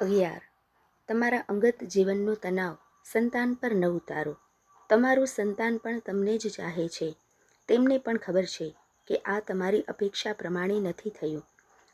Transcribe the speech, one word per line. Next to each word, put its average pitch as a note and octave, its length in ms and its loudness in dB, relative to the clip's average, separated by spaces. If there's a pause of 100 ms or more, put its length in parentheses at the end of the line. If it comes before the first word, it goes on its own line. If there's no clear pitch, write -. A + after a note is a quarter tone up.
અગિયાર, F#3 400 2 (680)
તમારા A#3+ 420 0
અંગત A#3 340 2
જીવનનો G3 520 2
તણાવ F#3 420 -2 (340)
સંતાન A#3+ 420 0
પર B3 200 -4
ન F3+ 140 2
ઉતારો. D3+ 480 -4 (540)
તમારું C4 380 6
સંતાન A3 500 -2
પણ A#3 220 -6
તમને G3 380 0
જ G#3+ 140 -4
ચાહે E3+ 360 -4
છે. D#3+ 280 -6 (520)
તેમને B3+ 300 6
પણ A3+ 200 -2
ખબર F#3 280 0
છે D#3+ 300 -10 (320)
કે - 100 0
આ G3+ 220 -4
તમારી F#3+ 420 0
અપેક્ષા - 520 -4
પ્રમાણે F#3 460 -2
નથી F#3+ 300 -4
થયું. D#3 340 -6 (500)